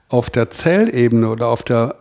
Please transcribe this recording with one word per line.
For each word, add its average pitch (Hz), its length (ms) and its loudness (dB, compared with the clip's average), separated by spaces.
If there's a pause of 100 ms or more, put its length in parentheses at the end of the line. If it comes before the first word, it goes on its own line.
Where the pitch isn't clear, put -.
auf 123 200 0
der 117 200 -2
Zellebene 120 800 2
oder 117 180 -2
auf 117 160 -2
der 120 380 0